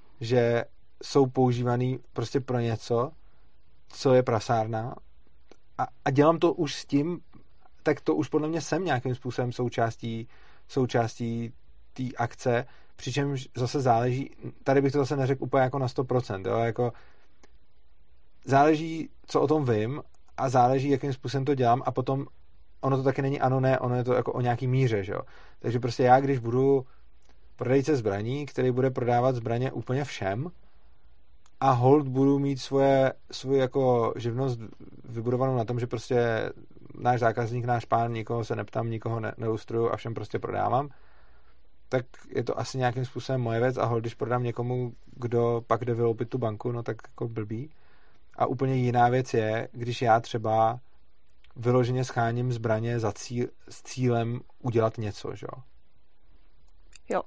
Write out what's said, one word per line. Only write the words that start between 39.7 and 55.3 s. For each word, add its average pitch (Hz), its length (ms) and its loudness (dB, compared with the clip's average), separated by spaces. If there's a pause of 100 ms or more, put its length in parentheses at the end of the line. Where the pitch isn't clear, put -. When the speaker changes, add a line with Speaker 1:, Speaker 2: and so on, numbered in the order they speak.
Speaker 1:
a 110 80 0
všem 113 160 -8
prostě 104 260 -6
prodávám, 107 500 0 (1000)
tak 127 160 0 (300)
je 120 80 0
to - 160 -2
asi 120 180 -4
nějakým 127 280 0
způsobem 127 360 -4
moje 113 180 0
věc 127 180 2
a - 80 2
hold, 117 180 0
když 117 120 -6
prodám 123 280 -2
někomu, 120 500 -4 (120)
kdo 117 640 0
pak 117 180 2
jde 120 80 0
vyloupit 117 360 0
tu 135 80 -6
banku, 117 340 -4
no 117 120 -6
tak 110 140 -6 (100)
jako - 200 -8
blbý. 113 420 -6 (680)
A 120 80 4
úplně 131 300 0
jiná 120 340 6
věc 127 240 2
je, 110 380 0
když 117 300 -6
já 113 180 6
třeba 113 600 2 (760)
vyloženě 127 480 4
scháním 120 480 0
zbraně 113 480 0
za 110 120 2
cíl, 120 360 -4 (220)
s - 140 -14
cílem 120 560 0 (200)
udělat 110 380 2
něco, 98 380 -6